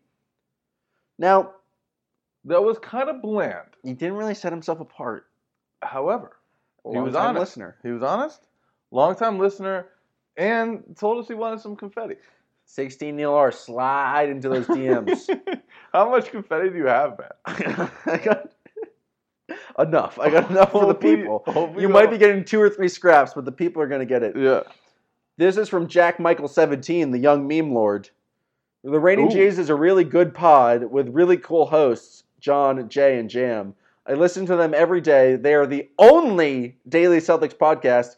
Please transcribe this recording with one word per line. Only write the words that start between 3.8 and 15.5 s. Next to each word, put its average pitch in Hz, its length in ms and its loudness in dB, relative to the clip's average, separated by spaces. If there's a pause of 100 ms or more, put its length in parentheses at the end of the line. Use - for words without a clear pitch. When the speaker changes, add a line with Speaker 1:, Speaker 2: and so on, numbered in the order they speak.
Speaker 1:
he 127 100 -12
didn't 165 240 -8
really 214 180 -8
set 170 180 -10
himself 165 280 -10
apart. 123 460 -14 (560)
Speaker 2:
However, 160 540 -8 (480)
he 120 140 -8
was 131 160 -6
Speaker 1:
Longtime 220 220 -2
Speaker 2:
honest. 175 40 -4
Speaker 1:
listener. 104 420 -12
Speaker 2:
He 120 80 -10
was 117 120 -8
honest, 220 440 -6 (440)
longtime 185 480 -2
listener, 190 500 -6 (480)
and 226 460 -4 (160)
told 220 200 -4
us 233 100 -14
he 233 60 -12
wanted 220 260 -10
some 208 160 -16
confetti. 208 400 -14 (500)
Speaker 1:
Sixteen 139 500 -12
Neil 147 180 -4
R, 139 160 4
slide 135 800 -4
into 135 200 -8
those 131 200 -4
D 131 200 -2
Ms. 127 400 -2 (320)